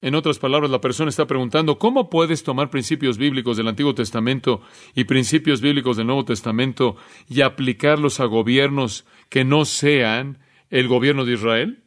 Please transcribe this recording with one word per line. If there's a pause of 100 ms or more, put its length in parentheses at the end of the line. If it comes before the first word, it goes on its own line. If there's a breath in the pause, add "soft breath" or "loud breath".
En
otras
palabras,
la
persona
está
preguntando,
¿cómo
puedes
tomar
principios
bíblicos
del
Antiguo
Testamento (340 loud breath)
y
principios
bíblicos
del
Nuevo
Testamento (300 loud breath)
y
aplicarlos
a
gobiernos (240 soft breath)
que
no
sean (280 soft breath)
el
gobierno
de
Israel?